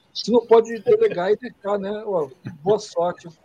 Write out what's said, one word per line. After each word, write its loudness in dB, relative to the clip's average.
Você -6
não 2
pode 4
delegar 2
e 2
deixar, -8
né? -6
Ó, -4
boa 2
sorte, -6